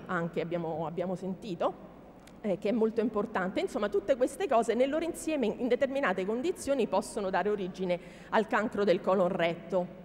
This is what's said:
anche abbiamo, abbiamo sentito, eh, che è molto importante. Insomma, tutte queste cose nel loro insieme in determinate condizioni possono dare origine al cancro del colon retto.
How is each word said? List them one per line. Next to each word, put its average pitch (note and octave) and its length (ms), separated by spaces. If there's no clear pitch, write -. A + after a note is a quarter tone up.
anche E3+ 360
abbiamo, E3 440
abbiamo F3 300
sentito, F#3+ 720
eh, G3 160
che G3+ 120
è A3 40
molto A3 260
importante. G#3 600
Insomma, D#4 260
tutte D4+ 300
queste D4 320
cose A#3 240
nel C4 160
loro D#4+ 160
insieme D#4 400
in A3 240
determinate B3 560
condizioni C4 600
possono G3 420
dare F#3 180
origine F#3 500
al G#3 160
cancro G#3 360
del G3 160
colon F#3 300
retto. F3 760